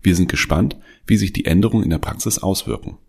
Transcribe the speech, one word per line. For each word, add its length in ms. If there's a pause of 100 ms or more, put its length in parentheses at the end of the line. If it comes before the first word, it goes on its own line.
Wir 120
sind 140
gespannt, 480 (300)
wie 100
sich 160
die 140
Änderungen 380
in 60
der 80
Praxis 400
auswirken. 600 (100)